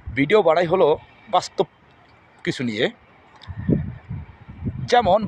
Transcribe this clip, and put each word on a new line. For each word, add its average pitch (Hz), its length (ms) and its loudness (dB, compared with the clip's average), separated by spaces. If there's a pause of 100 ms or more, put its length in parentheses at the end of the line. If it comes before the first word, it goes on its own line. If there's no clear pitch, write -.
(160)
ভিডিও 151 260 4
বানাই 170 240 4
হলো 170 220 4 (440)
বাস্তব - 360 0 (760)
কিছু 156 180 -4
নিয়ে। 117 220 -2 (2000)
যেমন 214 400 2